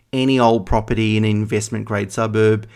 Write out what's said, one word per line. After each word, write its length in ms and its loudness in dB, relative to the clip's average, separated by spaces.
any 280 2
old 260 2
property 520 0
in 60 2
an 60 0
investment 560 -4
grade 260 -6
suburb, 640 0